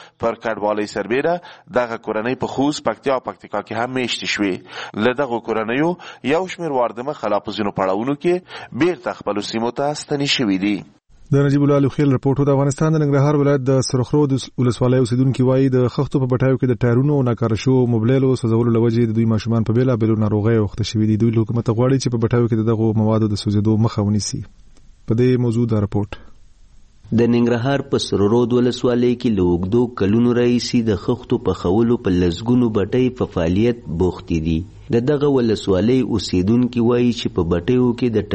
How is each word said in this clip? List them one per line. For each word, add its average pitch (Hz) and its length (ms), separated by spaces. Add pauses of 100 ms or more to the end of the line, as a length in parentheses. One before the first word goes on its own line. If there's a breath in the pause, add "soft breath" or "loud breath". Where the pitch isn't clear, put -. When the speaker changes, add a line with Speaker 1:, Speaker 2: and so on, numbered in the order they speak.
(220 loud breath)
Speaker 1:
پر 113 200
کډوالۍ 107 480
سربېره 127 440 (420 loud breath)
دغه 117 200 (100)
کورنۍ 110 360
په 110 120
خوست، 143 340
پکتیا 131 260
او 127 140
پکتیکا 101 340
کې - 160
هم 123 180
میشتې 117 380
شوې. 101 200 (500 loud breath)
له 123 160
دغو 120 260
کورنیو 113 420 (440 loud breath)
یو 175 100 (100)
شمېر 170 240
وار 113 220
د 127 100
مخه 117 240
لا 101 140
په 101 100
ځینو 101 220
پړاوونو 104 440
کې 175 120 (480 loud breath)
بیرته 147 380
خپلو 101 280
سیمو 117 220 (100)
ته 147 220
ستنې 143 340
شوي 101 280
دي. 104 120 (560)
Speaker 2:
د 143 160
نجیب 143 180
الله 143 200
لوخیل 139 280
رپورټ. 135 320
د 143 100
افغانستان 143 380
د 156 80
ننګرهار 143 380
ولایت 139 300
د 131 180
سرخرو 139 340 (120)
د 123 120 (120)
ولسوالۍ 123 480
اوسیدونکي 127 420
وایي، 135 260
د 123 220
خښتو 139 260
په 127 120
بټیو 127 260
کې 135 100
د 117 140
ټایرونو 135 340
او 127 120
ناکاره 113 340
شوو 127 320
موبلایلو 131 360 (120)
سوځولو 113 320
له 113 100
وجې 117 240
د 110 80
دوی 113 160
ماشومان 110 340
په 110 120
بېلابېلو 113 460
ناروغیو 107 440
اخته - 220
شوي 107 180
دي. 107 140
دوی 113 100
له 113 140
حکومته 117 240
غواړي 127 300
چې 143 120
په 117 100
بټیو 120 240
کې 113 140
د - 80
دغو 110 320
موادو 107 320
د - 100
سوځېدو 104 440
مخه 101 200
ونیسي. 107 340 (680)
په 113 60
دې 123 340
موضوع 117 260
دا 104 120
رپورټ. - 380 (960)
Speaker 3:
د 117 140
ننګرهار 120 580
په 123 140
سرورود 113 500
ولسوالۍ 123 640
کې 117 160
له 92 140
اوږدو 92 320 (180)
کلونو 117 380
راهیسې 123 500
د 101 160
خښتو 123 420
پخولو 110 500 (120)
په 92 80
لسګونو 110 520 (100)
بټۍ 123 280 (140)
په - 160
فعالیت 101 440 (220)
بوختې 85 360 (100)
دي. 80 100 (380 loud breath)
د 120 160
دغه 143 240
ولسوالۍ 113 680
اوسیدونکي 117 840
وایي 123 180
چې - 200 (100)
په 82 160
بټیو 123 420
کې 127 120 (100)
د 92 160